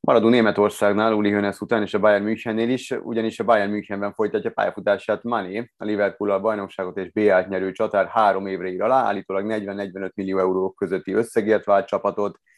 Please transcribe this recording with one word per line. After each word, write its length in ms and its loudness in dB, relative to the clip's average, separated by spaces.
Maradunk 320 4
Németországnál, 800 4
Uli 180 2
Hoeneß 300 0
után, 220 0
és 120 -6
a 40 2
Bayern 260 4
Münchennél 440 -2
is, 220 -4
ugyanis 500 -4
a 40 -2
Bayern 260 4
Münchenben 420 -6
folytatja 380 -2
pályafutását 720 -2
Mané, 540 -6
a 80 -14
Liverpool-al 560 0
bajnokságot 580 -4
és 140 -8
B 60 -2
L-t 300 4
nyerő 240 -4
csatár 340 0
három 400 2
évre 220 -6
ír 140 -6
alá, 220 2
állítólag 400 -4
negyven-negyvenöt 720 -6
millió 240 -4
euró 340 0
közötti 400 -4
összegért 520 0
vált 220 2
csapatot. 520 -2